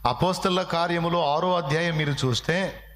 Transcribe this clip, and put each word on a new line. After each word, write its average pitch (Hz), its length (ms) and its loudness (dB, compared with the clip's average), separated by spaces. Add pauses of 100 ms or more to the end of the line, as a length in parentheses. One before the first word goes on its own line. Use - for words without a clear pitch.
అపోస్తలుల 180 560 2
కార్యములో 170 720 0
ఆరో 180 200 0
అధ్యాయం 160 400 0
మీరు 151 140 0
చూస్తే 143 720 -2 (160)